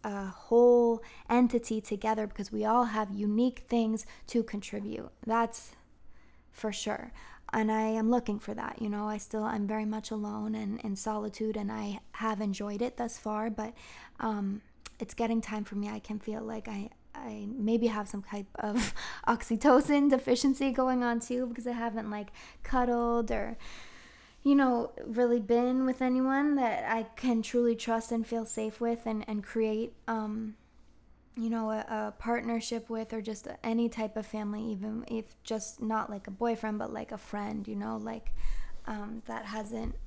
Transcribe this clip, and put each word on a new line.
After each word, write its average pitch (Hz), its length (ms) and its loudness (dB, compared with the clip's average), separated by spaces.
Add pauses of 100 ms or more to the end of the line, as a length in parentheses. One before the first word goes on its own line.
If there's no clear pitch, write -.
a 202 220 -4
whole 233 760 6 (280)
entity 233 500 4
together, 214 480 -2
because 196 240 -8
we 214 140 -2
all 233 180 6
have 214 260 0
unique 208 600 2
things 226 360 2 (220)
to 226 160 2
contribute. 208 680 -6 (140)
That's 233 520 0 (760)
for 214 220 -4
sure. - 400 -6 (400)
And 220 180 2
I 220 120 2
am 220 280 2
looking 233 260 2
for 214 160 -8
that, - 280 -8
you 214 80 -2
know, 208 180 -4
I 214 100 -4
still, 214 280 -4
I'm 220 200 -2
very 214 200 -2
much 214 260 -6
alone 214 440 -4
and 220 260 -6
in 196 160 -4
solitude, 214 580 -4
and 208 160 -4
I 208 300 -6 (100)
have 220 300 -2
enjoyed 202 400 -4
it 247 160 -4
thus 233 200 -4
far, 214 320 -4
but, 214 240 -6 (460)
um, 208 420 -2 (380)
it's - 160 -8
getting 226 260 2
time 214 220 -6
for 202 120 -10
me. 202 140 -4
I 214 100 -8
can 208 200 -8
feel 220 240 -6
like 220 260 -8
I, 202 220 -6 (240)
I 214 340 -10
maybe 233 380 4
have 214 200 0
some 202 140 -6
type 202 240 -8 (100)
of 214 380 0 (180)
<laughs> - 160 -4
oxytocin 277 840 6
deficiency 262 640 4
going 254 320 2
on 233 160 2
too, 247 280 -2
because 233 180 -8
I 247 60 -2
haven't, 226 400 -4
like, 208 200 -8 (300)
cuddled 240 680 2
or, 226 260 -2 (840)
you 277 120 6
know, 254 360 4 (120)
really 240 360 4
been 247 460 4
with 254 160 0
anyone 269 540 4
that 240 340 2
I 226 140 0 (120)
can 233 260 2
truly 240 340 4
trust 226 360 -2
and 226 140 0
feel 226 200 -4
safe 220 340 -4
with 233 260 0
and, 214 220 -4
and 208 160 -4
create, 220 500 0 (140)
um, 214 480 -4 (800)
you 226 140 -2
know, 220 220 0
a, 220 80 -2
a 214 380 -4
partnership 233 720 -2
with, 220 240 -4
or 220 80 -4
just 214 260 -8 (160)
any 233 260 2
type 220 260 -4
of 214 120 -4
family, 208 340 -4
even 214 460 -6
if 220 360 -6
just - 380 -6
not, 220 300 -2
like, 202 160 -10
a 202 40 -10
boyfriend, 220 460 0
but, - 160 -4
like, - 180 -8
a 208 60 -8
friend, 208 500 -6
you 214 80 -6
know, 214 220 -4
like, 226 340 -2 (540)
um, 214 400 -6
that 226 200 -8
hasn't 220 500 -6 (120)